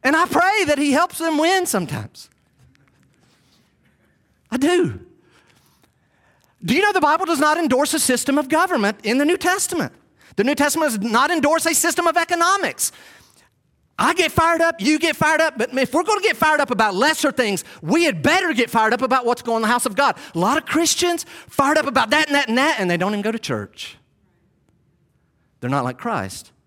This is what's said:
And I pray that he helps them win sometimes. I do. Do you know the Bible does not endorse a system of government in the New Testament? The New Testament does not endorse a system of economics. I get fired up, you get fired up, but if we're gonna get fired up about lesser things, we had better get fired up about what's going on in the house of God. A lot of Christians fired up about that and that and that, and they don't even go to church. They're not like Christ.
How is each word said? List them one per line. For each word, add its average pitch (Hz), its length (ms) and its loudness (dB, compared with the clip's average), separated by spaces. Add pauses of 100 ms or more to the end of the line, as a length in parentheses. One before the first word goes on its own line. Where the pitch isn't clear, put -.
And 277 120 2
I 330 100 2
pray 392 380 0
that 294 140 0
he 285 160 0
helps 339 240 0
them 320 200 -2
win 359 280 2
sometimes. 143 640 -6 (2250)
I 220 60 -6
do. 285 460 2 (1600)
Do 175 100 0
you 330 80 2
know 415 120 2
the 359 80 2
Bible 311 240 2
does 320 140 -2
not 302 180 2
endorse 285 360 0
a 311 60 -2
system 254 380 0
of 175 100 -2
government 311 560 0
in 240 140 0
the 285 80 2
New 349 120 2
Testament? 359 540 -2 (460)
The 202 60 0
New 269 120 2
Testament 285 460 0
does 226 100 -4
not 254 180 2
endorse 320 360 2
a 330 80 2
system 339 340 0
of 320 80 0
economics. 339 760 0 (1080)
I 269 140 2
get 339 180 0
fired 330 300 2
up, 330 180 0
you 302 180 2
get 320 180 0
fired 311 260 2
up, 320 160 0
but 233 200 -4
if 262 160 -2
we're 330 100 2
gonna 415 180 0
get 359 160 0
fired 311 240 2
up 233 100 -2
about 214 240 0
lesser 294 360 0
things, 208 320 -2 (180)
we 254 220 0
had 214 180 0
better 330 320 0
get 226 160 -2
fired 220 240 2
up 233 80 -2
about 254 240 0
what's 240 160 -2
going 226 160 -2
on 226 60 -2
in 214 40 0
the 226 60 2
house 240 120 -2
of 214 100 -6
God. 269 220 0 (180)
A 165 40 -2
lot 226 180 2
of 320 80 -4
Christians 339 600 -2 (220)
fired 277 300 0
up 302 100 0
about 226 240 0
that 302 160 2
and 285 80 0
that 277 120 2
and 226 100 0
that, 277 220 0
and 185 100 -2
they 175 80 0
don't 185 140 -2
even 208 120 -4
go 220 80 -2
to 226 80 -6
church. - 580 -8 (1600)
They're 123 100 -6
not 139 140 0
like 123 140 -4
Christ. 143 540 -8 (160)